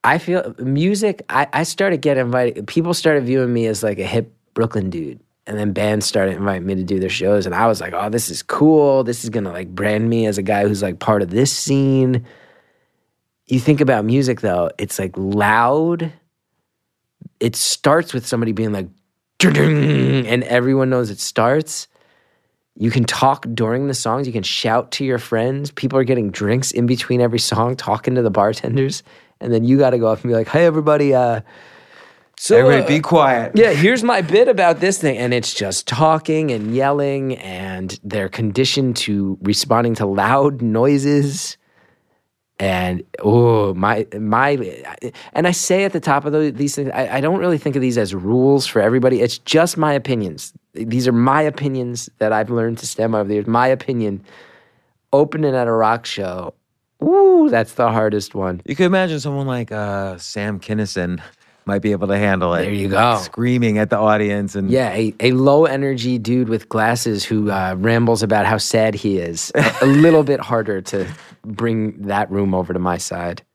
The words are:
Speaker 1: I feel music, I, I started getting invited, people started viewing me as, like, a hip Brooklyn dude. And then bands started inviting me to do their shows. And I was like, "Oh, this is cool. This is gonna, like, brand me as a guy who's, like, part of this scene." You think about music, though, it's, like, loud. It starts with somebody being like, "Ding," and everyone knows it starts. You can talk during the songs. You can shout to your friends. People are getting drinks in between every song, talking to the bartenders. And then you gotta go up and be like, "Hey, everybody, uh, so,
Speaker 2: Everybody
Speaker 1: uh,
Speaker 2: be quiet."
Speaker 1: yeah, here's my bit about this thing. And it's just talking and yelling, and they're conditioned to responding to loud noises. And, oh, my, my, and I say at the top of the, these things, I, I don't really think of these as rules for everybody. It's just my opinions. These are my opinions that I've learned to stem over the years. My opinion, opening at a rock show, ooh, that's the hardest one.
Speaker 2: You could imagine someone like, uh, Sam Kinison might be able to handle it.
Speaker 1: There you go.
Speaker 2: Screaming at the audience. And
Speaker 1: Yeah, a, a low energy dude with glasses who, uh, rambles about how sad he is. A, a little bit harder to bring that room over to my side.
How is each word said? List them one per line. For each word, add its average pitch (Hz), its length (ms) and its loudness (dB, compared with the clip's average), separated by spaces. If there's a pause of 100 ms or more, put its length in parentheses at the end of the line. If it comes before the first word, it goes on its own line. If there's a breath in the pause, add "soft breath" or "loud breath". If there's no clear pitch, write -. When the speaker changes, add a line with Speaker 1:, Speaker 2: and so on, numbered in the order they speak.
Speaker 1:
I 139 160 2
feel - 400 -4
music, 180 680 0
I, 143 220 0
I 156 120 -2
started 170 380 -2
getting 135 240 2
invited, 120 420 -2
people 170 260 -2
started 151 300 2
viewing 127 280 0
me 117 140 0
as, 107 160 -2
like, 104 160 -2
a 92 60 -6
hip 110 280 -4 (220)
Brooklyn 107 380 -2
dude. 78 280 -10 (280)
And 104 100 -8
then 104 160 -2
bands 104 320 0
started 95 320 0
inviting 95 300 -4
me 98 80 -2
to 92 80 -4
do 92 160 -2
their 92 100 -2
shows. 95 380 0
And 90 80 -6
I 110 100 2
was 110 160 0
like, 87 120 -10
"Oh, 98 160 -4
this 113 200 -4
is - 140 -12
cool. 147 600 4
This 117 200 -6
is 117 80 -8
gonna, 101 200 -6
like, 90 220 -12
brand 107 340 -2
me 113 200 0
as 101 100 -2
a 98 60 -4
guy 101 240 0
who's, 101 160 -2
like, 92 160 -6
part 104 240 0
of 87 80 -4
this 127 200 2
scene." 135 720 0 (1200 soft breath)
You 127 120 0
think 143 220 2
about 123 240 2
music, 127 360 2
though, 87 360 0
it's, - 220 -8
like, 95 160 -6
loud. 120 960 0 (1300)
It 117 160 -2
starts - 580 0
with 123 140 -6
somebody 117 240 -2
being 107 220 -2
like, 95 140 -6 (520)
"Ding," 143 880 2
and 123 160 0
everyone 131 480 2
knows 123 180 0
it 101 100 -12
starts. 139 680 -2 (880)
You 117 140 0
can 120 140 2
talk 135 500 0
during 120 320 -2
the 139 80 -2
songs. 127 320 -2
You 117 60 -8
can 107 100 -4
shout 117 480 -2
to - 140 -4
your 123 120 0
friends. 131 540 -2
People 131 260 -2
are 131 60 4
getting 120 260 0
drinks 110 420 -2
in 120 140 0
between 123 360 0
every 117 180 2
song, 117 360 0
talking 113 400 -2
to 123 60 2
the 110 80 2
bartenders. 113 720 0 (400 soft breath)
And 120 120 -2
then 117 120 2
you 131 120 4
gotta 127 200 4
go 113 100 2
up 110 160 0
and 120 80 -2
be 117 40 2
like, 113 120 0
"Hey, 165 180 4
everybody, 151 480 2
uh, 117 280 2 (960 loud breath)
so, 226 200 4
Speaker 2:
Everybody 131 260 6
Speaker 1:
uh, 147 140 2
Speaker 2:
be 160 40 0
quiet." 135 540 2
Speaker 1:
yeah, 214 160 6
here's 208 320 2
my 233 180 2
bit 196 260 4
about 185 320 4
this 190 180 0
thing. 135 200 0
And 123 160 -2
it's 120 200 -4
just 95 340 -6
talking 156 640 2
and 110 220 -4
yelling, 139 640 0
and 92 680 -10
they're 101 260 -4
conditioned 123 680 -2
to 98 440 -2
responding 113 540 0
to 107 100 -4
loud 120 560 2
noises. 139 960 0 (1000)
And, 90 460 -2 (160)
oh, 110 540 4
my, 104 340 0 (100)
my, 110 680 0 (480 loud breath)
and 160 120 0
I 180 60 2
say 185 320 0
at 196 80 0
the 175 80 -4
top 143 240 0
of 147 80 -4
the, 151 200 0
these 139 220 -4
things, 139 200 -6
I, 131 240 -2
I 135 40 -2
don't 170 180 0
really 175 180 0
think 139 180 -4
of 139 60 0
these 127 160 0
as 98 180 -2
rules 127 500 2
for - 160 0
everybody. 123 380 2
It's 120 200 0
just 165 360 2
my 151 160 0
opinions. 117 640 -4 (200)
These 117 320 -4
are 127 60 2
my 127 300 4
opinions 135 680 -4 (100)
that 110 120 0
I've 110 180 0
learned 117 280 -2
to - 100 -12
stem 113 260 -2
over 104 140 0
the 104 60 -2
years. 104 140 -2
My 120 200 2
opinion, 117 560 -2 (880 soft breath)
opening 147 420 2
at 123 140 0
a 117 60 0
rock 113 320 0
show, 90 480 -8 (500)
ooh, 359 460 6
that's 113 240 0
the 120 180 2
hardest 107 420 0
one. 92 300 -4
Speaker 2:
You - 100 -8
could 175 120 0
imagine 175 340 0
someone 139 280 -4
like, 120 260 -6
uh, 101 440 -6
Sam 101 440 -8
Kinison 92 600 -4 (440 loud breath)
might 101 160 -2
be 107 100 0
able 95 160 -2
to 98 100 0
handle 95 360 2
it. 82 80 0
Speaker 1:
There 101 120 -2
you 98 140 -4
go. 110 300 2
Speaker 2:
Screaming 117 600 0
at 107 100 0
the 104 80 0
audience. 104 580 0
And 98 140 -2
Speaker 1:
Yeah, 123 240 0
a, 107 260 -2
a 123 120 2
low 139 340 6
energy 131 540 -2
dude 120 280 0
with 110 220 -4
glasses 110 560 -2
who, 104 260 -2
uh, 92 260 -4
rambles 117 460 2
about 104 220 2
how 110 140 0
sad 110 340 0
he 101 240 -2
is. 85 380 -6
A, 113 260 2
a 131 60 6
little 156 360 6
bit 139 160 0
harder 110 440 -2
to 95 240 -6 (360 loud breath)
bring 110 600 -4
that 101 280 -2
room 98 240 0
over 90 180 -2
to 92 60 -2
my 90 180 -2
side. 87 460 -8 (120)